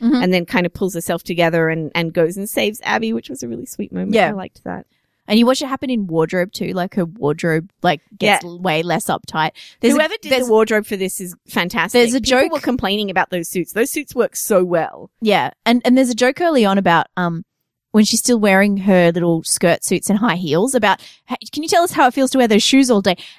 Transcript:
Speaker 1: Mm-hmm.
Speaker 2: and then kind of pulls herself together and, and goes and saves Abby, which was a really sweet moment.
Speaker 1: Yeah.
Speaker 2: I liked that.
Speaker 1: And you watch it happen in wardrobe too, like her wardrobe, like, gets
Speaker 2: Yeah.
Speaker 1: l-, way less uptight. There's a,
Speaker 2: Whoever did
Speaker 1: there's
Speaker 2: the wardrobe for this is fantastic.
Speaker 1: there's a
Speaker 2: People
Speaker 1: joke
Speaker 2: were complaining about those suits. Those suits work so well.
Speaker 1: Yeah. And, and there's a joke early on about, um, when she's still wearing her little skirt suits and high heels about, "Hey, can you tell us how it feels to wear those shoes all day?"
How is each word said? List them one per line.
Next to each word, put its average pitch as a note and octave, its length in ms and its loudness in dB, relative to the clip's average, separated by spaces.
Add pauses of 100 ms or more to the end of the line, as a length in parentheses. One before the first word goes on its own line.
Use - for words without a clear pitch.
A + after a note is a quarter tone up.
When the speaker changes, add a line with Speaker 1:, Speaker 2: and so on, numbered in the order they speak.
Speaker 1:
Mm-hmm. A#3+ 140 2
Speaker 2:
and F#3 180 2
then F3 120 0
kind F3+ 200 -2
of F3 80 -6
pulls F#3+ 200 -4
herself E3+ 300 -6
together E3 460 0
and, D#3+ 260 -4
and E3 180 -2
goes E3+ 220 0
and G3+ 140 -8
saves A3 340 -4
Abby, A3+ 300 -2
which A#3 160 -8
was C4 140 -12
a A#3+ 40 -12
really A#3 180 -10
sweet - 280 -12
moment. F#3+ 200 -4
Speaker 1:
Yeah. G3 160 4
Speaker 2:
I - 20 -4
liked - 340 -14
that. - 200 -12 (400)
Speaker 1:
And G#3+ 140 2
you A#3 60 6
watch C4 160 2
it C#4 60 -6
happen C4+ 220 -6
in G#3+ 180 -4
wardrobe D#3+ 440 -2
too, F3+ 220 -8
like F#3 220 -6
her F#3 100 -2
wardrobe, D#3+ 640 -4 (100)
like, F3 200 0 (160)
gets G3+ 260 0
Speaker 2:
Yeah. F3 60 -14
Speaker 1:
l-, F3 100 -16
way E3 240 -2
less E3+ 220 -4
uptight. D#3 460 -4 (280)
There's B3 140 2
a, C#4+ 40 2
Speaker 2:
Whoever D#4+ 240 0
did D4+ 120 -14
Speaker 1:
there's B3 140 0
Speaker 2:
the A#3 40 -4
wardrobe A3 340 2
for G#3 120 -8
this F#3 240 -6
is F3+ 120 -12 (140)
fantastic. F#3 540 -2
Speaker 1:
there's A#3+ 120 2
a C4+ 60 0
Speaker 2:
People B3+ 220 2
Speaker 1:
joke E4 100 0
Speaker 2:
were D4+ 80 -4
complaining G#3 500 -2
about F3+ 200 0
those F3 180 -6
suits. F3 240 -6
Those A#3 200 0
suits - 220 -8
work A3+ 220 -2
so F#3 300 2
well. E3+ 440 -4 (120)
Speaker 1:
Yeah. F3+ 300 2 (140)
And, A#3+ 200 4
and B3+ 120 4
there's C4 120 4
a B3 60 -4
joke B3 260 0
early D4+ 240 2
on G3 120 2
about, F3 380 2
um, E3+ 300 -4 (480)
when G#3+ 120 6
she's A3+ 140 0
still A#3+ 200 2
wearing G3+ 380 4
her F#3 340 4
little E3+ 320 0
skirt - 400 0
suits - 260 -2
and G#3 80 2
high F#3+ 200 0
heels F#3 360 0
about, G#3 280 0 (240)
"Hey, B3 100 -8 (160)
can D4+ 100 -8
you D#4+ 60 -8
tell E4+ 160 4
us - 80 -2
how C#4+ 160 4
it B3+ 60 0
feels C4 180 0
to C4+ 60 0
wear B3 100 4
those G#3+ 160 4
shoes C4+ 260 4
all G#3 120 4
day?" F3+ 160 0 (220)